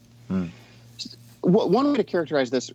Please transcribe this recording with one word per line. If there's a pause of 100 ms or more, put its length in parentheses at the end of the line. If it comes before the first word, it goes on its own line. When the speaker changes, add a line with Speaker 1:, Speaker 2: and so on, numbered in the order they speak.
(280)
Speaker 1:
Hmm. (1000)
Speaker 2:
W-,
one
way
to
characterize
this